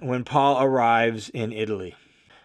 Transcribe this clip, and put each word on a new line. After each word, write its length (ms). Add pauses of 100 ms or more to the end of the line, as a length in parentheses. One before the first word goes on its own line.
when 240
Paul 380
arrives 680
in 240
Italy. 420 (500)